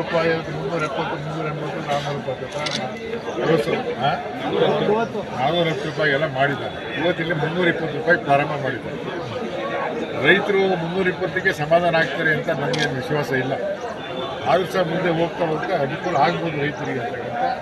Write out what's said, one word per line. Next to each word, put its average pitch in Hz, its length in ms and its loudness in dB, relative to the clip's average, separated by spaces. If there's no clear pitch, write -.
ರೂಪಾಯಿ, 165 320 2
ಮುನ್ನೂರ 160 380 -2
ಎಪ್ಪತ್ತು, 160 360 -2
ಮುನ್ನೂರ 156 300 -4
ಎಂಬತ್ತು, 147 340 -4
ನಾನ್ನೂರು 143 320 0
ರೂಪಾಯಿ 127 240 -4
ಹತ್ರ 139 160 -6
ಹೊಗೆ 160 280 2
ಸೊಪ್ಪು, - 360 -2
ಹಾ? 143 100 2
ನಾನ್ನೂರ 165 320 2
ಹತ್ತು 151 180 -4
ರೂಪಾಯಿ 147 280 2
ಎಲ್ಲ 156 100 2
ಮಾಡಿದ್ದಾರೆ. 127 380 0
ಇವತ್ತಿಲ್ಲಿ 165 420 0
ಮುನ್ನೂರ 165 320 2
ಇಪ್ಪತ್ತು 156 260 -2
ರೂಪಾಯಿ 165 280 4
ಪ್ರಾರಂಭ 147 260 4
ಮಾಡಿದ್ದಾರೆ. 117 340 -4
ರೈತರು 196 340 6
ಮುನ್ನೂರ 180 300 0
ಇಪ್ಪತ್ತಕ್ಕೆ 180 400 0
ಸಮಾಧಾನ 165 400 4
ಆಗ್ತಾರೆ 160 340 0
ಅಂತ - 120 -2
ನನಗೇನು 143 400 0
ವಿಶ್ವಾಸ 147 300 0
ಇಲ್ಲ. 135 100 0
ಆದ್ರೂ 175 220 4
ಸಹ 185 100 4
ಮುಂದೆ 170 260 2
ಹೋಗ್ತಾ 170 320 0
ಹೋಗ್ತಾ 156 240 0
ಅನುಕೂಲ 160 300 -2
ಆಗ್ಬೋದು 165 380 0
ರೈತರಿಗೆ 139 400 -2
ಅಂತಕ್ಕಂಥ 127 380 -4